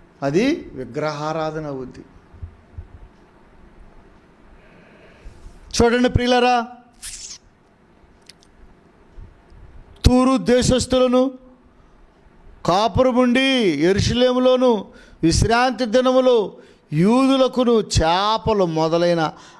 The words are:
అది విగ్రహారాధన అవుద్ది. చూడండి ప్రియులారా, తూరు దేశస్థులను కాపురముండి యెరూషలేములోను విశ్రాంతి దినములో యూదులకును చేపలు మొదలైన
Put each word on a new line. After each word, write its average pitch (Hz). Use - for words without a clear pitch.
అది 226
విగ్రహారాధన 151
అవుద్ది. 131
చూడండి 247
ప్రియులారా, 247
తూరు 254
దేశస్థులను 254
కాపురముండి 240
యెరూషలేములోను 247
విశ్రాంతి 226
దినములో 254
యూదులకును 247
చేపలు 208
మొదలైన 165